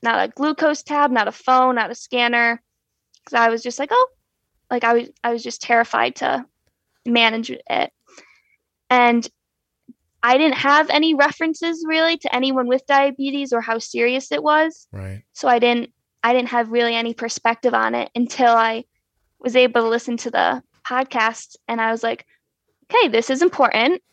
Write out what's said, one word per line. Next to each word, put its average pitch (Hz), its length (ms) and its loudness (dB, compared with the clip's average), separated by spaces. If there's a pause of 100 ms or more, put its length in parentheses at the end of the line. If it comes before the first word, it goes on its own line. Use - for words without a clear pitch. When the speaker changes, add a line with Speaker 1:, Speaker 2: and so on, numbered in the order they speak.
Speaker 1:
Not 226 260 2
a - 40 -
glucose 302 500 -2
tab, 294 280 0
not 220 180 0
a 226 40 -10
phone, 254 440 2
not 220 140 -2
a 240 40 -10
scanner. 240 640 -2 (640)
'Cause - 100 -16
I 233 140 4
was 226 140 -2
just 247 160 -10
like, 285 140 -6
"Oh," 508 160 2 (640)
like, 247 140 -4
I 233 80 2
was, 233 160 0 (140)
I 240 100 -2
was 233 100 -6
just 233 200 -12
terrified 233 540 0
to - 280 -2 (640)
manage 226 440 0
it. - 420 -4 (1000)
And 240 360 2 (960)
I 247 140 4
didn't 294 220 2
have 302 320 2
any 311 240 2
references 320 760 -2
really 320 300 0
to - 160 -6
anyone 262 320 -2
with 254 200 -2
diabetes 277 680 0
or 233 80 0
how 226 180 -4
serious 240 540 -4
it 294 100 -4
was. 311 500 2
Speaker 2:
Right. 95 300 -12 (100)
Speaker 1:
So - 160 -4
I 240 100 4
didn't 240 320 2 (340)
I 233 80 2
didn't 247 160 0
have 233 240 -2
really 233 240 0
any 233 180 -4
perspective 233 600 -4
on 226 200 0
it 240 220 -6
until 240 360 0
I 226 320 0 (540)
was 240 160 -8
able 247 280 4
to 226 60 0
listen 233 300 -4
to 226 120 -8
the 220 320 0 (220)
podcast, 240 680 -4 (140)
and 233 120 -4
I 226 120 0
was 226 100 -6
like, 233 240 -6 (640)
"Okay, 453 180 2
this 226 220 0
is 269 120 0
important. 285 600 2 (100)